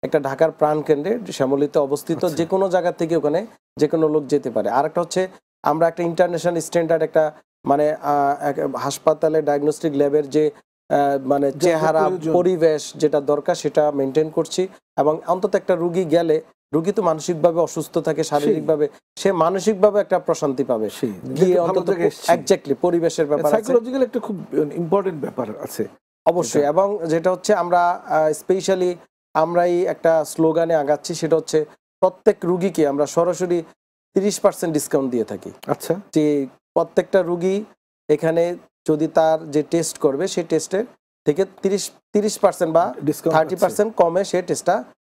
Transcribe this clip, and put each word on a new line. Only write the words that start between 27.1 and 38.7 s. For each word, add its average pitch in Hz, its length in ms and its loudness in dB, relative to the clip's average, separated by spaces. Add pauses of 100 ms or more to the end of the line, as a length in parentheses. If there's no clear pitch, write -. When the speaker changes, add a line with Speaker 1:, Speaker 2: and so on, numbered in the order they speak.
Speaker 1:
হচ্ছে 208 220 0
আমরা, 175 360 2
আ, 156 400 0
specially 180 640 -2 (400)
আমরাই 175 480 2
একটা 160 420 0
স্লোগানে 165 500 0
আগাচ্ছি, 147 400 -2
সেটা 160 220 0
হচ্ছে 156 280 -2 (360)
প্রত্যেক 185 440 2
রুগীকে 175 420 0
আমরা 143 200 0
সরাসরি 170 560 0 (520)
তিরিশ 196 260 0
পার্সেন্ট 170 340 0
ডিসকাউন্ট 139 360 -2
দিয়ে 117 140 -2
থাকি। 92 260 -10 (160)
Speaker 2:
আচ্ছা। - 280 -4 (200)
Speaker 1:
যে 147 320 0 (280)
প্রত্যেকটা 175 480 0
রুগী 180 420 -2 (440)
এখানে 165 480 0 (320)